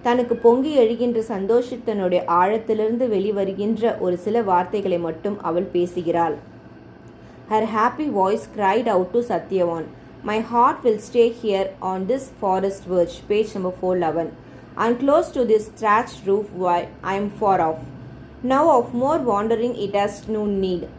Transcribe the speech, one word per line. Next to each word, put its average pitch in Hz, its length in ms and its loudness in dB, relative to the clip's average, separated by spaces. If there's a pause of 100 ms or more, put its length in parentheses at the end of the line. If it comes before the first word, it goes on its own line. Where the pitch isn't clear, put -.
தனக்கு 240 340 2
பொங்கி 262 440 4
எழுகின்ற 233 500 2
சந்தோஷத்தினுடைய 208 960 0
ஆழத்திலிருந்து 220 800 2
வெளிவருகின்ற 202 920 0
ஒரு 180 180 0
சில 214 240 -2
வார்த்தைகளை 185 560 0
மட்டும் 170 460 -6
அவள் 170 200 -2
பேசுகிறாள். 170 720 -2 (1120)
Her 220 140 2
happy 233 520 0
voice 202 260 2 (160)
cried 214 400 2
out 185 220 0
to 240 160 -2
Satyavan, 170 480 -2 (400)
"My 208 180 -2 (120)
heart 254 300 4
will 220 160 2 (140)
stay 233 200 4 (100)
here 196 260 0 (120)
on 190 280 -4
this 262 220 -4 (100)
forest 196 380 0 (140)
verge," 175 380 0
page 208 160 2 (100)
number 185 140 -4 (100)
four 185 160 0
eleven, 165 300 -2 (480)
"and 240 340 0
close 339 220 4
to 247 160 0
this 214 240 2 (100)
thatched 214 480 0
roof 208 140 2 (180)
while 175 240 2 (160)
I 196 180 -4
am 202 80 -2 (140)
far 190 180 4
off. 160 200 0 (680)
Now 277 200 4
of 247 180 4 (160)
more 302 180 2 (100)
wandering 220 440 0
it 202 200 -4
has 202 160 2 (240)
no 208 120 -2 (160)
need." 185 180 -2 (200)